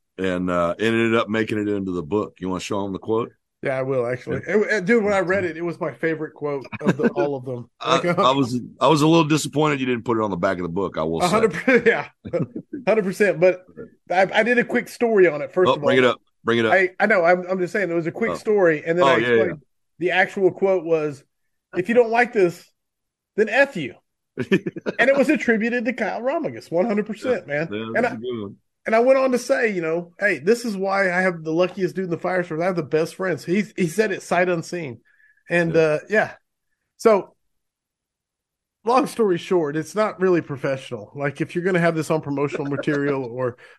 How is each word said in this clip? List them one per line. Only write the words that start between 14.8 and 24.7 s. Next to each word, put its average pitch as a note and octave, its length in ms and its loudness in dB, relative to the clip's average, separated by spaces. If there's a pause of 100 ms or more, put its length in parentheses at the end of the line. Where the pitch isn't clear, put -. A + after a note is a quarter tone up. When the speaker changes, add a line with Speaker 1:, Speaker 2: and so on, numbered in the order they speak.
Speaker 2:
story A3 400 4
on D3 120 -2
it, C#3 120 -8
first F3+ 180 4
Speaker 1:
Oh, C3 40 4
Speaker 2:
of C#3+ 80 -4
Speaker 1:
bring C3 160 4
Speaker 2:
all. C3 60 8
Speaker 1:
it B2 60 6
up. - 100 -4 (240)
Bring A#2 140 2
it A2+ 80 4
up. A2 80 4
Speaker 2:
I, F#3 160 4 (100)
I G3+ 60 4
know. G#3 180 4
I'm, F3+ 240 4
I'm F#3+ 100 -2
just F3 140 -4
saying G3 180 -2
it E3+ 40 -2
was E3 120 -2
a E3+ 60 -2
quick A3 200 -2
Speaker 1:
Oh. E3 40 -4
Speaker 2:
story, F3 480 2
and E3+ 140 0
then F3 80 4
Speaker 1:
Oh, - 20 6
Speaker 2:
I B2+ 80 6
Speaker 1:
yeah, A2+ 120 0
Speaker 2:
explained A2+ 200 4
Speaker 1:
yeah. D#3+ 60 -6 (440)
Speaker 2:
the E3+ 120 -2
actual F#3 420 2
quote F#3+ 320 0
was, D3+ 400 -2 (500)
"If F3+ 140 -4
you A#3 60 0
don't A#3 160 4
like A#3+ 240 2
this, F3+ 360 0 (640)
then G#3+ 120 2
F C#4 280 2
you." C#3 180 -6 (420)
Speaker 1:
<laughs> B2+ 140 -6 (480)